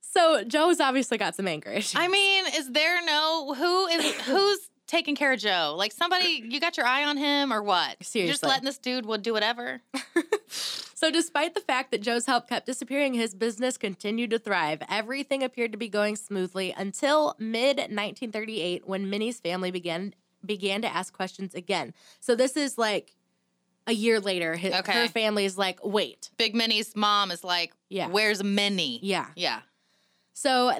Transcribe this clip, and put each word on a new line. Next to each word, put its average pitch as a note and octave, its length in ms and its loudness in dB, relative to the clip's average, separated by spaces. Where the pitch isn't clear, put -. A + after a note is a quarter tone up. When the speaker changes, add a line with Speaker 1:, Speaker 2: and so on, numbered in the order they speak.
Speaker 1:
So E4 420 4
Joe's D4+ 340 4
obviously C4 380 2
got G3 200 -2
some F#3+ 120 -2
anger D#3 220 -4
issues. G#3 280 -2
Speaker 2:
I F4 100 4
mean, G4 360 4
is C#4 160 -4
there D#4+ 340 2
no, D#4 520 0
who F4+ 300 2
is, E4 280 2
Speaker 1:
<coughs> - 120 -8
Speaker 2:
who's G4 320 4
taking D#4+ 300 0
care C#4 160 2
of A#3+ 80 0
Joe? F3 380 2
Like, G#3 140 0
somebody, F4 540 0
you B3+ 140 -4
got E4+ 160 0
your C#4+ 100 0
eye C4 200 2
on D4 100 0
him C#4+ 380 2
or G#3 80 0
what? F3+ 260 2
You're A2+ 80 -8
just - 160 -14
Speaker 1:
Seriously. B3 380 0
Speaker 2:
letting C4 160 2
this C#4 120 -6
dude B3+ 280 -4
would G#3+ 160 -2
do A3+ 100 -2
whatever? A#3+ 480 -2
Speaker 1:
<laughs> E4+ 460 -2
So D#4+ 100 2
despite E4 440 0
the G#4 80 -2
fact C4 300 -2
that A3 100 -2
Joe's A#3+ 240 0
help A#3+ 200 2
kept - 200 -4
disappearing, C4+ 480 -2
his A3+ 200 -2
business A#3 440 -2
continued G#3+ 540 -4
to A3+ 60 0
thrive. D#3+ 520 0
Everything C4 520 -2
appeared A#3+ 300 -2
to G#3+ 60 -10
be A#3 100 -4
going G#3 260 0
smoothly F#3 640 -4
until C#4+ 640 2
mid A3+ 520 0
nineteen G#3 400 -6
thirty-eight G#3 560 -4
when F#3+ 220 -4
Minnie's G#3+ 320 -2
family F3+ 300 -2
began, F3+ 440 -6
began G3 380 -2
to A3+ 120 -4
ask - 200 -4
questions F#3+ 400 -8
again. F3 400 -4
So A#3+ 140 2
this C4 200 2
is, C#4+ 220 -2
like, G#3+ 380 0
a A#3 60 2
year A3 280 4
later. F3 380 -2
Hi-, F3+ 220 -2
Speaker 2:
Okay. F#3+ 120 -2
Speaker 1:
her A3+ 160 2
family G#3+ 380 0
is F#3+ 100 -4
like, F#3+ 260 -2
"Wait." G3 540 -2
Speaker 2:
Big A3 180 0
Minnie's A3+ 400 0
mom G#3 360 2
is F3 120 -8
like, F3 300 -2
Speaker 1:
Yeah. F#3 200 -4
Speaker 2:
"Where's G#3 360 2
Minnie?" G3 580 0
Speaker 1:
Yeah. F#3 340 -2
Speaker 2:
Yeah. C3+ 240 -2
Speaker 1:
So B3+ 460 4